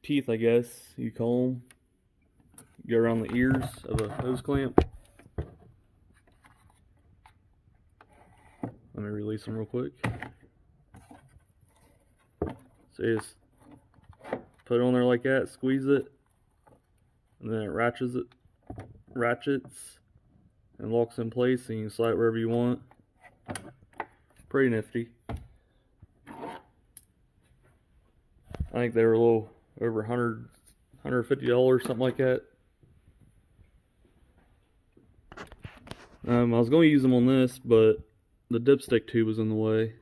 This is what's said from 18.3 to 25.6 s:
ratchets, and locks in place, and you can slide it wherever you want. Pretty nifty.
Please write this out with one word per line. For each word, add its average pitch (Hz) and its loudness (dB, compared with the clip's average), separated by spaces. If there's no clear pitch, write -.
ratchets, - -4
and 107 -6
locks 117 0
in 113 -4
place, 123 0
and 110 -6
you 107 -8
can 107 -10
slide 117 -2
it 95 0
wherever 113 2
you 113 -2
want. 120 -2
Pretty 135 2
nifty. 117 -4